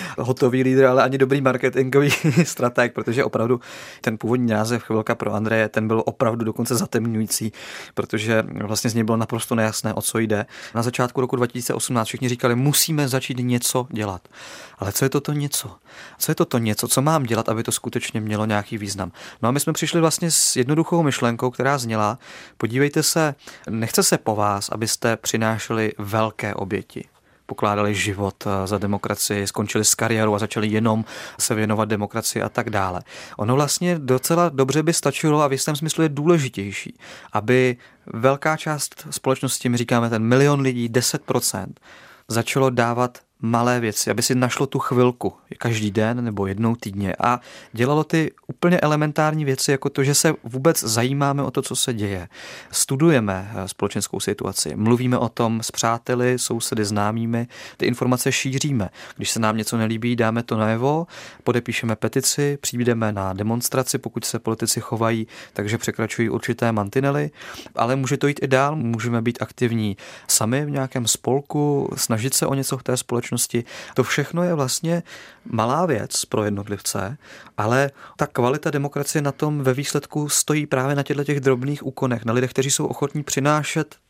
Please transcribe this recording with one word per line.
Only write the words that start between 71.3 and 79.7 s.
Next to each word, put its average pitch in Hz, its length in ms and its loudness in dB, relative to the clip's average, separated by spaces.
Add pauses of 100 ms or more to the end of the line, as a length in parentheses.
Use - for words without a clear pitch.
snažit 117 400 -2
se - 120 2
o 143 80 0
něco 135 240 -2
v - 40 -14
té 127 140 0
společnosti. 120 680 -2 (300)
To 127 100 4
všechno 160 380 -2
je 175 120 0
vlastně 160 480 -2 (420)
malá 123 420 0
věc 113 380 -2
pro 110 200 -2
jednotlivce, 101 760 -4 (380)
ale 127 340 2 (260)
ta 147 100 0
kvalita 139 440 0
demokracie 143 520 -2
na 143 100 0
tom 151 260 -2
ve 131 160 2